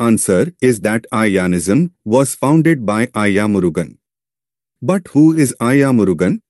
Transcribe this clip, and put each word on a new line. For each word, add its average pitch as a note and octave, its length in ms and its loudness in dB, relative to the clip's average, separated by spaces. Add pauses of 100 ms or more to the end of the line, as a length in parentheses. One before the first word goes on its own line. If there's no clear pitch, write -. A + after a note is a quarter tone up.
answer A2 600 0
is B2 180 0
that G#2+ 320 -4
Ayanism G2 760 0 (140)
was B2+ 300 0
founded D3 520 0
by G#2+ 220 -2
Ayya G#2 460 -2
Murugan. E2+ 440 -4 (840)
But F#3 280 -4
who D#3+ 280 4
is C3 240 0
Ayya C3+ 320 2
Murugan? F#2+ 580 0